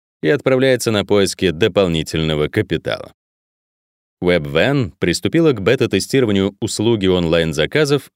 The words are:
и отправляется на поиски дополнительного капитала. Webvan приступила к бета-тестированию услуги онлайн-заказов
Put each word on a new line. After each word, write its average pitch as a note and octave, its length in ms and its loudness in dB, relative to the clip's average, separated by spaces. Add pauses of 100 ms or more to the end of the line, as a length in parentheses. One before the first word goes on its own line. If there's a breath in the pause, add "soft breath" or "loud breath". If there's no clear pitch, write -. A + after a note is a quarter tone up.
(220)
и D3+ 60 -2
отправляется C3 640 0
на G2+ 140 0
поиски G2 460 0
дополнительного D#2+ 1000 0
капитала. A#1+ 640 -4 (1080)
Webvan F2 800 0
приступила C3+ 540 0
к G#2 80 -6
бета-тестированию G#2 1000 0
услуги G#2+ 480 -2
онлайн-заказов E2+ 1080 0